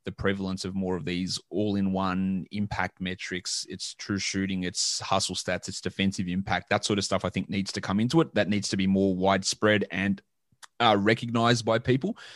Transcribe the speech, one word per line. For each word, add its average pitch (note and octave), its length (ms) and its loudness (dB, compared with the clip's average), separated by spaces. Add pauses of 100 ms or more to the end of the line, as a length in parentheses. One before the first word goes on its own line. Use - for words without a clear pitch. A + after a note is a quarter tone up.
the G2 60 -8
prevalence F#2+ 540 -4
of F#2 100 -6
more F#2 220 -2
of E2 80 -6
these F2+ 360 -4 (100)
all-in-one F#2+ 1000 0
impact G2+ 500 -4
metrics, - 680 -6
it's - 260 -10
true - 240 -4
shooting, F#2+ 460 -2
it's - 360 -2
hustle F#2 360 0
stats, - 320 -4
it's - 120 -8
defensive F#2+ 460 -2
impact, F2+ 420 -2
that G#2 160 2
sort G#2 140 0
of F#2+ 60 0
stuff F#2 200 0
I F2+ 60 0
think F#2 180 -4
needs G2 240 -4
to - 80 -6
come G2 200 0
into B2 200 4
it. - 140 2
That G2+ 140 2
needs G2+ 220 0
to G#2+ 60 -2
be F#2+ 120 2
more F#2+ 260 4
widespread G2 760 2
and, G2 280 -2 (600)
uh, A2+ 180 8
recognized A#2 680 4
by A2+ 140 2
people. C3 400 0 (180)